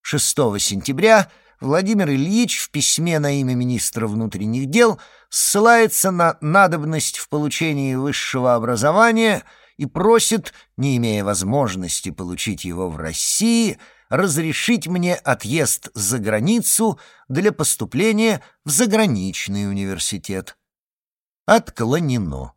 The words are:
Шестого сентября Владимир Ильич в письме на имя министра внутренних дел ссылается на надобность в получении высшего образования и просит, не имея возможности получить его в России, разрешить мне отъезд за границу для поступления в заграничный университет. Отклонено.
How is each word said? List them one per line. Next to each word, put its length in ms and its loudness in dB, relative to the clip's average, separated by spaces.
Шестого 580 0
сентября 720 2
Владимир 520 0
Ильич 480 0
в 120 -8
письме 480 0
на 220 0
имя 140 -2
министра 520 -2
внутренних 600 -4
дел 340 2
ссылается 800 4
на 320 2
надобность 760 2
в 140 -12
получении 640 -2
высшего 600 0
образования 880 2
и 80 -4
просит, 640 2
не 220 0
имея 260 0
возможности 840 -2
получить 560 -8
его 240 -6
в 80 -10
России, 800 -2
разрешить 760 0
мне 280 0
отъезд 800 -2
за 240 -4
границу 840 0
для 240 0
поступления 880 0
в 40 -6
заграничный 960 0
университет. 920 -6
Отклонено. 1120 0